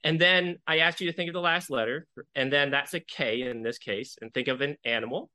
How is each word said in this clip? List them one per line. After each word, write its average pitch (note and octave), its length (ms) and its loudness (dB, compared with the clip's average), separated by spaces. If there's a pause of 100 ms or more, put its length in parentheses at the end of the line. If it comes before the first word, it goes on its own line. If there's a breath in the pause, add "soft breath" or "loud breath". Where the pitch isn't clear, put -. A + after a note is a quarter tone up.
And D#3+ 160 2
then F3+ 460 4
I D#3+ 120 2
asked E3 220 4
you F3+ 80 -2
to E3 80 -4
think F3 120 -4
of E3+ 60 -10
the F3+ 60 -2
last E3+ 300 0
letter, B2+ 360 -2 (280)
and C3+ 180 0
then C#3+ 180 2
that's C#3 240 -2
a E3+ 60 -4
K B2 420 -2
in A#2+ 200 -6
this A#2 160 -4
case, G#2+ 420 -6
and A2+ 140 -16
think B2+ 140 -2
of C3 120 -2
an C#3+ 240 -2
animal. A#2 500 -2